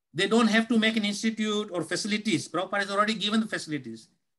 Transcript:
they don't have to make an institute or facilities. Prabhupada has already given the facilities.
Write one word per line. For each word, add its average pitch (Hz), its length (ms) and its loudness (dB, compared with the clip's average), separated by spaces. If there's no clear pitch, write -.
they 170 140 0
don't 220 220 4
have 226 200 4
to 233 100 4
make 220 180 2
an 214 80 0
institute 214 680 -2
or 175 100 -2
facilities. 202 680 -2
Prabhupada 185 300 -4
has 196 120 -2
already 208 240 2
given 208 260 0
the 214 60 0
facilities. 135 640 -8